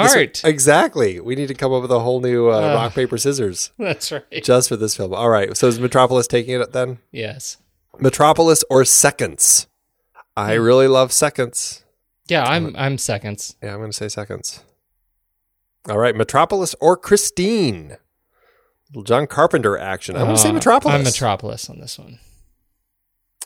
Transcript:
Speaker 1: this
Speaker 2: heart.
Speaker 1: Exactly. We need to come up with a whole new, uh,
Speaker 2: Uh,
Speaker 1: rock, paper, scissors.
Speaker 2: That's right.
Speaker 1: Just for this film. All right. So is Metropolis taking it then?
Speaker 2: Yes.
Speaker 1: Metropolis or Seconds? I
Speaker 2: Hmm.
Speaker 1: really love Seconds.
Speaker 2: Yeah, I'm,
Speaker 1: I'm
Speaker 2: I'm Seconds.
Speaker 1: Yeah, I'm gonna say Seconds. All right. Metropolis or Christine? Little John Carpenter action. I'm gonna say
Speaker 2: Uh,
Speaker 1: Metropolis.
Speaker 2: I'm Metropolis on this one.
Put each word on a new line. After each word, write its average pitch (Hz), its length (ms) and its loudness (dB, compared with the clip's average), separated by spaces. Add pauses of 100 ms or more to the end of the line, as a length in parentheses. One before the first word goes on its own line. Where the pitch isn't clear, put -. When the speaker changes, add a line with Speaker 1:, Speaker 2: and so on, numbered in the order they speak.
Speaker 1:
this 254 100 4
Speaker 2:
heart. 180 300 0
Speaker 1:
Exactly. 147 800 2
We 120 140 -6
need 143 120 -6
to 135 60 -6
come 131 180 -2
up 131 100 0
with 123 100 -2
a 123 100 4
whole 127 180 0
new, 120 320 2
uh, 110 80 2
Speaker 2:
Uh, 151 160 0
Speaker 1:
rock, 117 180 -2
paper, 131 240 -2
scissors. 120 640 -4
Speaker 2:
That's 190 320 -6
right. 147 120 -10 (200)
Speaker 1:
Just 127 240 4
for 127 80 -4
this 107 220 -4
film. 95 160 -6
All 117 160 0
right. 101 260 2
So 135 120 2
is 117 120 0
Metropolis 123 480 2
taking 123 320 -2
it 117 140 -6
then? 127 260 -6 (140)
Speaker 2:
Yes. 113 420 -12 (440)
Speaker 1:
Metropolis 156 720 4
or 131 140 6
Seconds? - 840 0 (680)
I 107 220 -2
Speaker 2:
Hmm. 113 60 2
Speaker 1:
really 127 260 6
love 131 240 2
Seconds. - 720 -4 (420)
Speaker 2:
Yeah, 160 160 0
I'm, 156 240 0
Speaker 1:
I'm 139 80 -12
Speaker 2:
I'm 135 220 -4
Seconds. 104 640 -8
Speaker 1:
Yeah, 104 120 -10
I'm 104 40 -12
gonna 107 140 -12
say 107 160 -8
Seconds. - 520 -12 (1300)
All 104 100 -2
right. 117 180 2
Metropolis 165 640 0
or 180 160 6
Christine? 180 960 -2 (960)
Little 123 140 -16
John 123 220 0
Carpenter 139 520 0
action. 92 400 -8
I'm - 80 0
gonna 110 120 0
say 107 120 2
Speaker 2:
Uh, 110 40 0
Speaker 1:
Metropolis. 269 420 2
Speaker 2:
I'm 139 100 2
Metropolis 110 640 -4
on 78 100 -20
this - 180 -16
one. 117 220 -20 (1300)